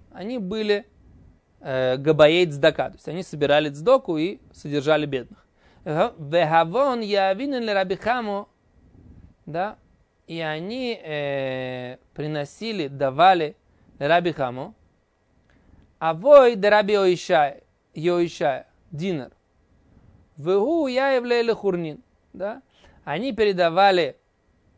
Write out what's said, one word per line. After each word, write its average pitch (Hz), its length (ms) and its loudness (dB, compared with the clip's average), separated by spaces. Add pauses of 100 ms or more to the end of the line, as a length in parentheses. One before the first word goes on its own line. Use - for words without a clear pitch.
(120)
они 226 260 -10
были, 208 480 -4 (720)
э, 131 380 -2
габаей 156 480 4
цдака, 143 420 0
то - 60 -14
есть - 140 -16
они 160 140 -8
собирали 147 460 0
цдоку 170 480 0
и 170 240 -4 (120)
содержали 151 540 -2
бедных. 123 400 -8 (380)
Га-, 180 340 -2
вегавон 165 840 0
явинен 208 600 -2
ле 214 120 -4
Раби 190 220 -2
Хамо, 208 520 -6 (960)
да, 180 320 -8 (500)
и 165 140 -10
они, 196 600 -8
э, 131 1000 -6 (160)
приносили, 151 760 -8
давали 147 640 2 (440)
Раби 170 340 0
Хамо. 135 420 -8 (1200)
Авой 240 580 6
де 196 120 0
Раби 208 260 4
Йоишай, 180 680 2 (320)
Йоишай, 170 680 -2 (260)
динар. 156 400 -6 (1040)
Вегу 214 520 0
яев 254 360 0
ле 240 180 0
лехурнин, 180 600 -4 (300)
да, 214 280 -10 (440)
они 202 280 -6
передавали 185 840 2 (600)